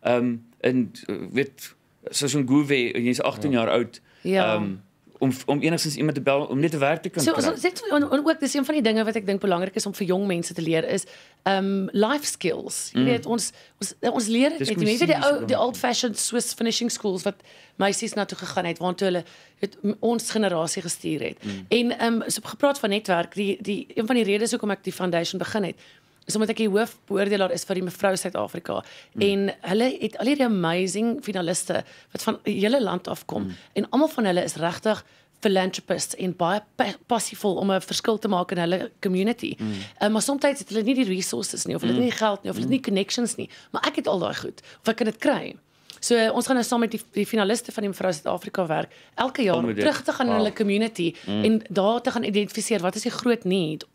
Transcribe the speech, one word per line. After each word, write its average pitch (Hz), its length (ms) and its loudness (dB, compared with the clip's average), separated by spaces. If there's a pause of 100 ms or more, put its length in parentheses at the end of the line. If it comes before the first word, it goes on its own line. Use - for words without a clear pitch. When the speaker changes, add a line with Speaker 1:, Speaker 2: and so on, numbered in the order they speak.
Speaker 1:
ehm, 120 320 2 (260)
in, 127 300 2 (160)
uh, 104 80 -4 (160)
weet, - 440 -4 (340)
soos 139 260 0
'n 143 120 2
Guwe, 135 460 4
en 120 100 0
jy's 120 180 2
agtien 120 300 2
Speaker 2:
Ja. 127 120 4
Speaker 1:
jaar 110 80 2
oud, 113 300 0 (200)
Speaker 3:
Ja. 180 340 2
Speaker 1:
ehm, 101 200 -2 (460)
om, 135 100 4 (140)
om 143 160 0
enigstens 160 360 0
iemand 151 180 0
te 143 60 -4
bel, 139 240 2
om 131 140 -2
net 156 140 2
'n 156 60 -2
werk 147 220 2
te 185 80 -6
kan 170 140 -2
Speaker 3:
So, 320 100 4
Speaker 1:
kry? 285 100 -2
Speaker 3:
so, - 80 2 (100)
dit, 359 300 -2
en, 294 100 4 (100)
en 285 140 2
ook, 311 140 2
dis 262 140 -2
een 277 120 0
van 311 80 -2
die 302 100 2
dinge 220 200 4
wat 214 120 -2
ek 214 100 -4
dink 196 160 0
belangrik 180 340 0
is 214 100 -2
om 202 80 -6
vir 190 140 -4
jong 185 200 0
mense 170 260 -2
te 170 80 -6
leer, 160 260 0
is, - 180 -2 (380)
ehm, 196 480 0
life 240 340 2
skills. - 680 -4
Jy 240 60 0
Speaker 1:
Mm. 262 60 6
Speaker 3:
weet, - 200 2
ons, 233 260 -2 (280)
ons, - 160 -8 (180)
ons 233 140 0
leer 240 220 4
dit 320 100 -6
Speaker 1:
Dis 202 100 0
Speaker 3:
net 208 80 0
nie. 175 80 2
Jy 214 120 2
weet, - 20 -2
die 349 80 4
Speaker 1:
kommissie 285 280 4
Speaker 3:
ou, 285 60 -2
Speaker 1:
is 226 60 -4
Speaker 3:
die 254 80 2
Speaker 1:
ook - 100 2
Speaker 3:
old-fashioned 240 520 -2
Swiss - 360 -2
finishing 233 380 0
schools 190 320 -2
wat 196 120 -2 (400)
meisies 202 380 0
na 202 120 -2
toe - 120 -12
gegaan 180 280 -4
het, 170 140 -2
waartoe 180 280 0
hulle, 180 160 0 (360)
weet, - 240 -4
m-, 202 160 2
ons 226 320 0
generasie 185 500 0
gestuur 165 400 -4
het. - 220 -6
Speaker 1:
Mm. 196 240 -8
Speaker 3:
En, 240 320 2
ehm, 226 300 0
so 196 140 -4
gepraat - 360 0
van 220 100 -2
netwerk, 196 460 0
die, 202 260 0
die, 196 340 -4
een 226 120 0
van 254 80 2
die 233 100 4
redes 208 260 2
hoekom 226 200 -2
ek 190 120 -4
die 185 100 -6
foundation 170 460 -2
begin 196 240 -2
het, 165 120 -4 (500)
is - 100 -4
omdat 214 140 0
ek 220 80 -2
die 220 120 2
hoofbeoordelaar 196 800 0
is 170 140 -4
vir 196 100 -2
die 185 80 -2
Mevrou 190 320 0
Suid-Afrika. - 680 -4 (300)
Speaker 1:
Mm. - 80 -2
Speaker 3:
En 196 400 2
hulle 233 380 0
het 220 180 -4
al 214 80 -2
hierdie 277 200 2
amazing 190 800 0
finaliste 180 600 -2 (280)
wat - 120 -8
van - 200 -2
die 202 160 -2
hele 226 240 4
land 180 240 -4
af - 180 -8
kom. - 180 -4
Speaker 1:
Mm. 92 120 -8 (180)
Speaker 3:
En - 160 -2
almal 285 180 4
van 254 180 0
hulle 180 180 2
is 160 120 -6
regtig 170 480 -2 (360)
philanthropists 185 760 0
en 185 220 -4
baie 185 240 0 (140)
pa-, 208 200 -2 (120)
passievol 214 480 -2
om 196 160 0
'n 190 100 2
verskil - 380 -2
te 220 80 -4
maak 180 240 0
in 185 60 -2
hulle 175 340 -2 (100)
community. 196 560 -2
Speaker 1:
Mm. 107 140 -4 (280)
Speaker 3:
Eh, 208 100 2
maar 214 120 2
soms 277 220 -2
het 277 260 0
hulle 214 140 0
nie 247 120 2
die 254 100 2 (100)
resources 190 500 -4
nie, 87 100 -2
of - 60 -4
hulle 117 120 2
het 123 80 2
Speaker 1:
Mm. 175 80 4
Speaker 3:
nie - 80 -4
geld 208 260 0
nie, - 80 -6
of 180 60 -4
hulle 123 100 -2
het 233 100 2
Speaker 1:
Mm. 262 40 0
Speaker 3:
nie - 0 -
connections 208 540 -2
nie. - 140 -10 (220)
Maar - 160 0
ek 302 80 -2
het 285 120 -2
al 190 120 2
daai 104 160 -2
goed, - 260 -10 (200)
of - 60 -2
ek 226 100 2
kan 240 80 0
dit 214 120 -2
kry. 165 380 0 (440)
So, - 160 2
eh, 220 180 4
ons 240 120 0
gaan 262 100 2
nou 233 120 2
saam 233 120 2
met 226 120 0
die, 220 100 -8 (120)
die 202 120 2
finaliste 220 460 0
van 220 120 -6
die 202 60 -2
Mevrou 185 240 -2
Suid-Afrika 180 540 -4
werk, 156 240 -2 (240)
elke 254 280 -2
jaar 180 120 4
om 123 100 2
Speaker 1:
Om 160 80 0
dit 202 60 -4
Speaker 3:
terug 269 240 2
te - 100 -2
gaan 254 140 0
in 226 60 2
Speaker 1:
Wow. 214 100 4
Speaker 3:
hulle 214 120 0
community 202 580 0 (140)
Speaker 1:
Mm. 208 160 0
Speaker 3:
en 220 260 4
daar 202 320 2
te 247 100 -2
gaan 240 120 -2
identifiseer 208 580 0
wat 185 140 -2
is 220 60 -6
die 240 100 -2
groot 233 320 0
need 175 520 0